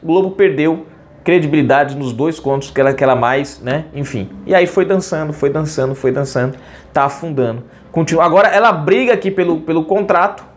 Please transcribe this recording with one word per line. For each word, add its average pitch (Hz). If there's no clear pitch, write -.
Globo 185
perdeu 160
credibilidade 143
nos 131
dois 156
contos 139
que -
ela, 139
que 139
ela 131
mais, 127
né, 143
enfim. 131
E 185
aí 180
foi 185
dançando, 160
foi 143
dançando, 143
foi 131
dançando, 127
tá 143
afundando. 135
Continua. 165
Agora 180
ela 208
briga 196
aqui 196
pelo, 175
pelo 165
contrato 196